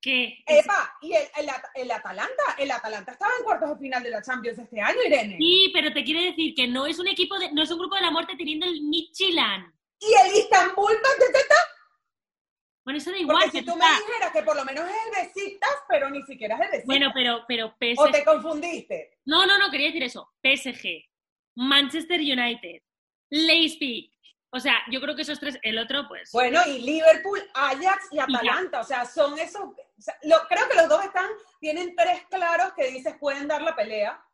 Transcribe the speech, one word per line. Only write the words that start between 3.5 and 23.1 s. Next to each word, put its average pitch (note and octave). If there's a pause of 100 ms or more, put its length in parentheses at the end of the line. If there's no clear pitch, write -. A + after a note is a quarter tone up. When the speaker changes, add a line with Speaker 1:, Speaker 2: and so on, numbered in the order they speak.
Speaker 2:
de D4+
final C4
de A#3+
la G#3+
Champions A#3
este -
año, C4+
Irene. A3+
Speaker 1:
Sí, F#4
pero D4+
te C#4
quiero D#4
decir E4+
que B3+
no B3+
es E4
un F4+
equipo F#4+
de, F4+
no D4+
es D#4
un E4+
grupo F#4
de G4
la F4
muerte E4
teniendo D#4
el E4
Midtjylland. D4 (280)
Speaker 2:
Y G#4 (220)
el G4+
Istanbul G4+
Patatata. C5+ (1300)
Speaker 1:
Bueno, C#4
eso D#4+
da F#4+
igual, D#4+
Speaker 2:
Porque D#4+
si B3
Speaker 1:
que D4
Speaker 2:
tú E4+
me F4
Speaker 1:
está C4
Speaker 2:
dijeras G#4
que G#3+
por D4+
lo C#4
menos C4+
es G4 (120)
el G4+
Besiktas, - (140)
pero C#4+
ni C#4
siquiera A3
es B3+
el D4
Besiktas. C4
Speaker 1:
Bueno, C4+
pero, A#3+
pero A3+
Speaker 2:
¿O A3
Speaker 1:
P A#3+
S A#3+
G. D4
Speaker 2:
te D4
confundiste? D#4
Speaker 1:
No, E4
no, G4
no, G4
quería C#4
decir D#4+
eso. A#3+
P C4
S C4
G, E3+ (520)
Manchester C#4+
United, A#3+ (480)